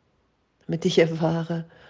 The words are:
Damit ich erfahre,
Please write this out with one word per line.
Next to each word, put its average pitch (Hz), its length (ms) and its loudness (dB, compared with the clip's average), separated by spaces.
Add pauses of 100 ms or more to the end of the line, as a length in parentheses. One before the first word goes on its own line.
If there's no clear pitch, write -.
(640)
Damit 165 200 -4
ich 175 140 2
erfahre, 165 680 0 (240)